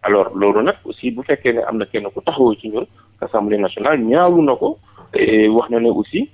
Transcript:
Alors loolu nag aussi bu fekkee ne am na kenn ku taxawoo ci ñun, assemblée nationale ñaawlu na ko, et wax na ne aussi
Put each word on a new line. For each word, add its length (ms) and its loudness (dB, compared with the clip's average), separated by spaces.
Alors 340 0
loolu 260 2
nag 220 0
aussi 260 -8
bu 120 -10
fekkee 320 -2
ne 120 -2
am 120 -4
na 80 -4
kenn 260 -6
ku 80 -10
taxawoo 400 2
ci 80 -12
ñun, 160 -6
assemblée 340 -2
nationale 480 -2
ñaawlu 380 4
na 120 2
ko, 240 -4
et 340 2
wax 220 0
na 100 0
ne 80 2
aussi 460 -2